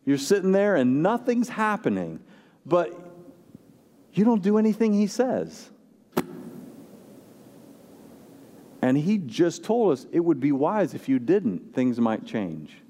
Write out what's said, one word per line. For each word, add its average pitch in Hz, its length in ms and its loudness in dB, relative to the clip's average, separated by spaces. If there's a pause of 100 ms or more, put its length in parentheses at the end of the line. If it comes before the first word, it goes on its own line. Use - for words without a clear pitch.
You're 139 140 0
sitting 190 320 0
there 196 240 4
and 135 300 2
nothing's 240 460 0
happening, 107 720 -4 (460)
but 170 400 -2 (1040)
you 196 120 2
don't 220 180 4
do 208 160 4
anything 220 340 2
he 202 140 2
says. - 640 -4 (3000)
And 131 140 2
he 190 220 0
just 165 440 -2
told 214 300 2
us - 180 -4
it 165 100 0
would 170 200 2
be 143 120 2
wise 160 420 0
if - 140 -10
you 131 120 2
didn't, 120 540 0
things 127 260 0
might 113 240 0
change. 82 520 -8 (140)